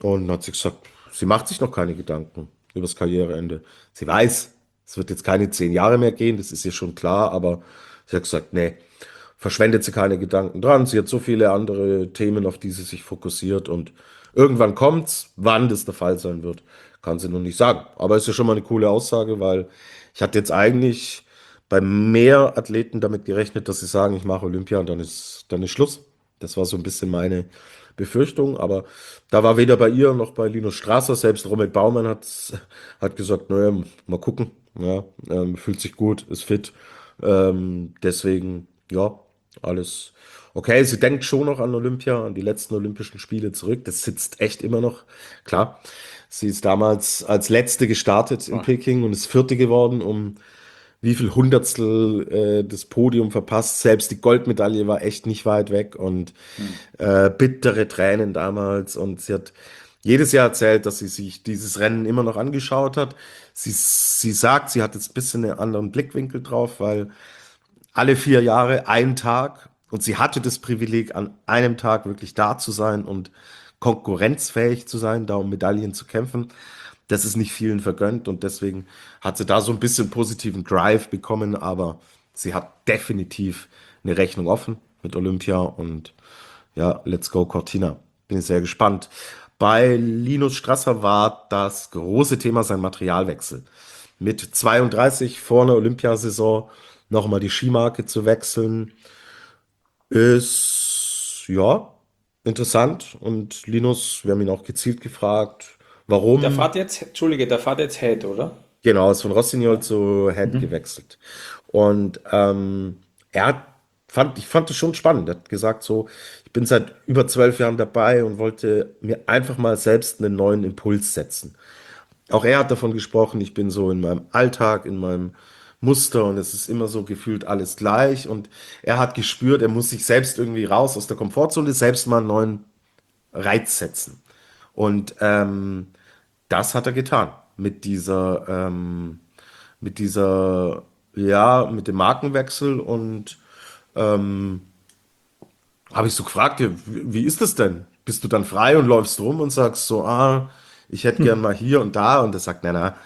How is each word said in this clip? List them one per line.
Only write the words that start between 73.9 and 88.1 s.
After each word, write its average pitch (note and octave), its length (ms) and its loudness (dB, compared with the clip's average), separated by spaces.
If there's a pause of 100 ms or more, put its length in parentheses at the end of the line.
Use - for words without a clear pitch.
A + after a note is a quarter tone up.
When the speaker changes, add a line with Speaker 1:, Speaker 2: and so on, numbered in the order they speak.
Speaker 1:
zu A#2 100 -8
sein, A2 280 -2
da G2+ 100 -2
um G2 140 -4
Medaillen G2+ 440 -2
zu - 120 -16
kämpfen. A#2+ 420 -6 (580)
Das G2+ 180 0
ist G#2+ 120 -4
nicht G#2+ 160 -2
vielen G#2+ 280 -2
vergönnt G2+ 480 -2
und F2+ 140 -6
deswegen F#2+ 440 -8 (340)
hat F#2+ 160 -6
sie G#2 100 -4
da F#2+ 140 4
so G#2+ 100 0
ein G#2+ 80 -2
bisschen A#2 320 0
positiven A2 540 -6
Drive G#2 440 2
bekommen, G#2 460 -4
aber F2+ 460 -6 (320)
sie F2+ 220 -8
hat - 340 -8
definitiv G2 800 -6 (340)
eine F2+ 140 -4
Rechnung F#2 320 0
offen A2 300 -2 (240)
mit F2 120 -12
Olympia F#2 440 -2
und E2 560 -8 (600)
ja, E2+ 300 -2
let's F2 260 -6
go - 160 0
Cortina. F2+ 520 -6 (280)